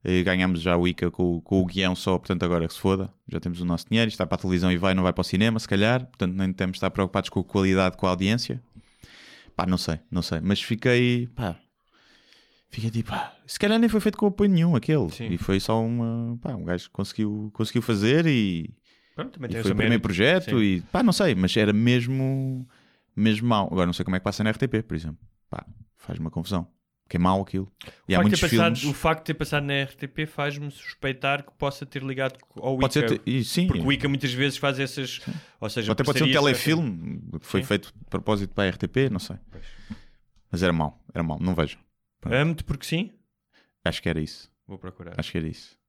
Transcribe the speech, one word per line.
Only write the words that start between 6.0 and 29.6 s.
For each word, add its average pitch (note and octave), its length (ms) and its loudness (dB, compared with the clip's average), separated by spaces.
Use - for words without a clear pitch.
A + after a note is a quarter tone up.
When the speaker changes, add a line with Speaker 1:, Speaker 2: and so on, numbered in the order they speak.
Speaker 1:
portanto F2+ 280 -4
nem F#2+ 200 0
temos F#2 220 -2
de - 20 -14
estar F#2+ 140 -2
preocupados F#2+ 380 -2
com F#2+ 120 -2
a - 20 -4
qualidade, F#2+ 540 2
com F#2+ 100 -2
a - 40 2
audiência. G#2+ 520 -2
Pá, F2+ 120 -2
não F2+ 120 2
sei, D#2+ 220 -2
não F2+ 120 -2
sei, E2+ 180 -4
mas G2 220 0
fiquei, A#2+ 760 2
pá, F#2 220 -6
fiquei A2+ 200 -6
tipo, A2+ 240 -4
"Ah, - 200 -6
se - 140 -12
calhar G#3+ 200 4
nem A#3 100 4
foi G#3+ 100 2
feito G#3+ 180 0
com G#3 100 2
apoio G3+ 220 4
nenhum E3+ 260 6
aquele." A#2+ 360 2
Speaker 2:
Sim. A2+ 200 -8
Speaker 1:
E E2+ 60 0
foi G2 220 2
só A2+ 240 2
uma, A#2 580 -2
pá, C3+ 120 -6
um A2 100 -8
gajo F2 220 -2
que - 60 -20
conseguiu, G#2 640 -4
conseguiu A2+ 280 -2
fazer A#2+ 460 2
e, G2 420 2
Speaker 2:
Pronto, C3+ 160 -10
também A#2+ 180 -10
Speaker 1:
e - 40 -4
Speaker 2:
tem A2+ 80 -4
Speaker 1:
foi - 0 -
Speaker 2:
o - 40 -4
seu G2 80 2
Speaker 1:
o - 20 2
primeiro A2 160 2
Speaker 2:
mérito. A2+ 120 2
Speaker 1:
projeto B2+ 560 2
Speaker 2:
Sim. A2 40 4
Speaker 1:
e, F#2 180 2
pá, F3+ 120 0
não G#3 100 4
sei, D#3+ 220 2
mas F#2 220 2
era G#2+ 160 4
mesmo, C3 960 0
mesmo A2 320 2
mau. G#2 240 2
Agora F2+ 140 2
não F2 80 0
sei F2+ 120 -4
como F#2 100 -2
é F#2 40 0
que - 40 -8
passa G#2 200 -2
na A2 80 4
R - 80 -4
T C3 80 0
P, A2+ 160 -2
por - 120 -8
exemplo. D#2+ 240 -8
Pá, - 160 -10
faz - 220 -10
uma D#2+ 100 -4
confusão. E2+ 380 -4
Que - 60 -6
é E2+ 60 2
mau F#2+ 200 4
aquilo. F#2+ 300 -6
E F#2+ 80 0
Speaker 2:
O F2+ 40 6
Speaker 1:
há - 0 -
Speaker 2:
facto - 0 -
de F2+ 60 6
Speaker 1:
muitos G#2 180 4
Speaker 2:
ter E3+ 80 2
passado, A2+ 260 4
Speaker 1:
filmes B2 80 -6
Speaker 2:
o C#3+ 160 -2
facto D#3+ 200 2
de - 80 -18
ter D#3 80 -2
passado D3 300 -2